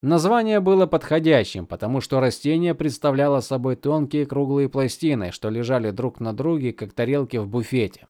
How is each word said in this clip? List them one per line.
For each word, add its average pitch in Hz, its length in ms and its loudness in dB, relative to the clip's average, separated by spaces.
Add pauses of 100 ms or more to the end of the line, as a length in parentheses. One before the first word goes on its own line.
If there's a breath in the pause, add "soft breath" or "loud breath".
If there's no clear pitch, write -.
Название 208 540 4
было 190 260 4
подходящим, 156 800 2
потому 110 340 -4
что 135 200 -2
растение 156 560 0
представляло 143 640 0
собой 127 360 -2
тонкие 147 520 -2
круглые 139 420 0
пластины, 131 600 -2
что - 180 -6
лежали 117 400 0
друг 117 300 -6
на 113 120 -4
друге, 135 420 -2
как 104 200 -12
тарелки 127 440 -2
в 104 100 -2
буфете. 113 640 -2